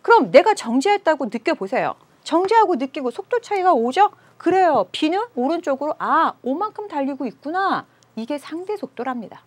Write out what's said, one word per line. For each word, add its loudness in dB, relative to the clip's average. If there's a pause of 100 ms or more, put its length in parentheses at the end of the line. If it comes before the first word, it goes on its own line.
그럼 4
내가 8
정지했다고 0
느껴보세요. -4 (280)
정지하고 2
느끼고 -6
속도 -4
차이가 0
오죠? 2 (260)
그래요. 2
B는 -2 (140)
오른쪽으로, -2
아, 0 (100)
오만큼 -6
달리고 -6
있구나. -4 (300)
이게 -8
상대 -10
속도랍니다. -10